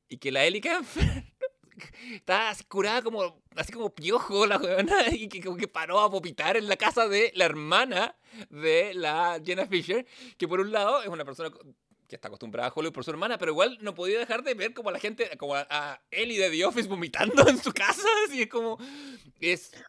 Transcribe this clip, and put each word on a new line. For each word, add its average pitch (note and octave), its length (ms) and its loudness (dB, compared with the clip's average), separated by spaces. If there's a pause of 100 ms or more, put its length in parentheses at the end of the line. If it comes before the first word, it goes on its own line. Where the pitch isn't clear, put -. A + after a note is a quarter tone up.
y B2 80 -14
que C3+ 160 -6
la C3+ 100 4
Ellie F3+ 160 2
Kemper D#4+ 720 -2
<laughs> - 840 -14
estaba G#3 360 0
así G3+ 160 -10
curada G#3 360 0
como, G3+ 400 -4 (140)
así D#3 160 -6
como A3 240 -6
piojo G3+ 500 2
la G3+ 120 4
weona, A#3 500 4
<laughs> A3+ 40 2
y A3 180 -2
que F#3+ 120 -12
como F#3 160 -6
que G3+ 100 -4
paró E3 320 0
a G#3 80 6
vomitar F3+ 500 0
en G#3+ 100 -2
la G3 100 2
casa G#3+ 300 2
de G#3 280 2
la F#3 100 6
hermana F3+ 720 2 (340)
de D#3+ 460 2
la E3 500 0
Jenna F3+ 200 -2
Fisher, F#3+ 400 -2 (320)
que F3 100 -2
por F3+ 120 0
un G3+ 120 0
lado G#3+ 300 2
es G3+ 60 -6
una E3+ 180 -8
persona D3 240 -10
co-, - 120 -20 (460)
que - 80 -18
está - 120 -14
acostumbrada A2+ 400 -6
a B2 80 -4
Hollywood D#3 180 -4
por C3 120 -10
su E3 60 -8
hermana, G3 260 -4
pero E3 160 -2
igual A3 260 4
no G#3 160 -8
podía F#3 240 -2
dejar A#3+ 240 -4
de C4+ 100 -2
ver A3 200 -6
como G#3+ 160 -6
a - 20 0
la F3+ 80 -4
gente, G#3+ 380 -4
como C#3+ 180 -2
a, C#3+ 140 -2
a D3 320 -4 (100)
Ellie A3 300 -2
de F#3 80 4
The D#3+ 160 2
Office A#3 240 0
vomitando G3 580 4
<laughs> - 0 -
en B3+ 100 6
su - 140 -4
casa, G#3+ 320 0 (240)
así C#4 140 -2
es G#3+ 80 -2
como... A3+ 280 -4 (600)
Es E3+ 320 -2 (180)